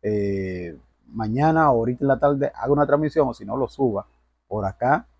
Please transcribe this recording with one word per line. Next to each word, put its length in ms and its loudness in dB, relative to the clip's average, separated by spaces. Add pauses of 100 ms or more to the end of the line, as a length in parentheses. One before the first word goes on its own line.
Eh, 720 -4 (340)
mañana 640 2
o 60 4
ahorita 260 -2
en 60 2
la 100 4
tarde 360 2
hago 180 -2
una 140 4
transmisión, 420 2
o 60 -8
si 100 -16
no, 120 -6
lo 120 -2
suba 380 -2 (400)
por 180 -6
acá 420 -2 (140)